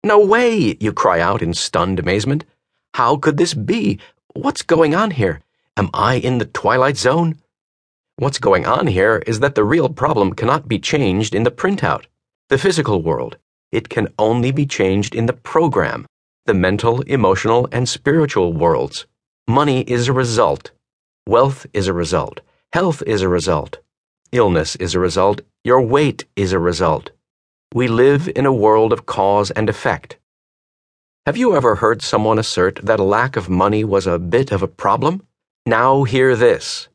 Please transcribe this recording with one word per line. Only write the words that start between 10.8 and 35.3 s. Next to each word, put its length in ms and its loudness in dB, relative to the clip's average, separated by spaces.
in 100 0
the 80 2
printout, 540 -4
the 100 2
physical 420 0
world. 360 -4
It 180 -4
can 300 -4
only 320 0
be 160 -2
changed 480 -2
in 100 -2
the 80 -2
program, 720 -2
the 80 0
mental, 480 0
emotional, 720 0
and 180 -2
spiritual 640 0
worlds. 540 -2
Money 340 2
is 260 -2
a 60 0
result. 560 0
Wealth 460 2
is 140 -2
a 60 -2
result. 480 -4
Health 360 -2
is 140 -2
a 80 0
result. 500 -2
Illness 460 0
is 180 -6
a 40 0
result. 420 0
Your 180 4
weight 440 0
is 180 -2
a 60 0
result. 520 -2
We 140 0
live 480 2
in 100 0
a 80 4
world 400 4
of 120 -6
cause 460 0
and 180 -2
effect. 480 -6
Have 120 -2
you 180 2
ever 200 2
heard 260 0
someone 380 0
assert 440 -2
that 160 0
a 180 2
lack 180 -2
of 140 -6
money 340 2
was 240 0
a 120 0
bit 320 -2
of 100 -2
a 60 -4
problem? 560 -2